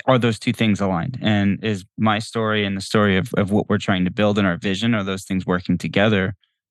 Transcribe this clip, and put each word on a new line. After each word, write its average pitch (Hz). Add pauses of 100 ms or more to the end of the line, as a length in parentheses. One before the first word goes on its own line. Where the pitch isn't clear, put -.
are 131
those 113
two 120
things 104
aligned? 90
And 101
is 101 (140)
my 110
story 107
and 98
the 95
story 104
of, -
of 98
what 104
we're 104
trying 92
to 90
build 104
and 101
our 87
vision, 104
are 104
those 95
things 92
working 90
together 95 (360)